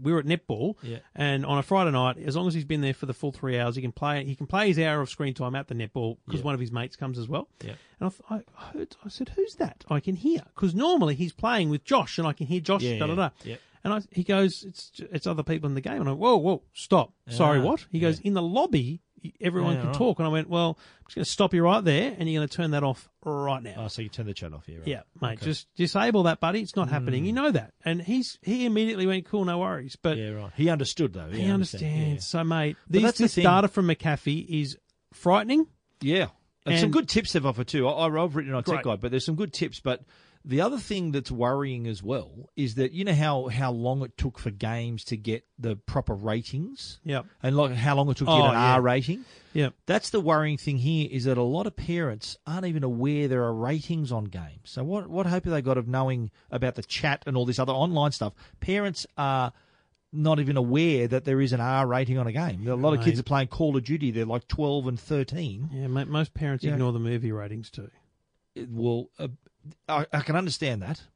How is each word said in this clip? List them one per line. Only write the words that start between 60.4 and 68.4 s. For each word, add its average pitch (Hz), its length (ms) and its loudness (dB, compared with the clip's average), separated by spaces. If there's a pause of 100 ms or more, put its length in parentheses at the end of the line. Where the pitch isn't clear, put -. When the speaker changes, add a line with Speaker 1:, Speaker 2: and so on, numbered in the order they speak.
Speaker 2:
aware 127 520 4
that 131 160 0
there 135 160 2
is 127 120 2
an 123 80 2
R 131 280 2
rating 127 300 0
on 120 100 0
a 110 40 -2
game. 113 360 -4
A 127 80 0
lot 147 180 4
of 120 60 2
kids 117 160 2
Speaker 1:
Mate. 127 40 0
Speaker 2:
are 120 40 -6
playing 135 240 2
Call 151 280 0
of 127 60 2
Duty. 139 300 -2
They're, 113 120 -2
like, 113 220 -4
twelve 143 400 -2
and 123 120 -2
thirteen. 143 760 -4
Speaker 1:
Yeah, 135 160 -4
mate, 131 180 -2
most 151 280 -2
parents 139 280 -2
Speaker 2:
Yeah. 147 120 0
Speaker 1:
ignore 123 180 2
the 117 80 -2
movie 117 320 -2
ratings 107 360 -8
too. 101 220 -14 (640)